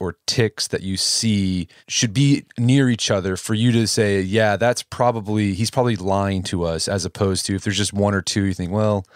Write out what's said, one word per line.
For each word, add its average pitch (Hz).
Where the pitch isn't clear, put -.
or 90
tics -
that 90
you 95
see 95
should -
be 143
near 127
each -
other 95
for -
you 120
to 113
say, 101
"Yeah, 104
that's 117
probably, 107
he's 107
probably 123
lying 98
to 87
us," 82
as 98
opposed 95
to 98
if 95
there's 98
just 101
one 101
or 92
two, 101
you 95
think, 90
"Well, 104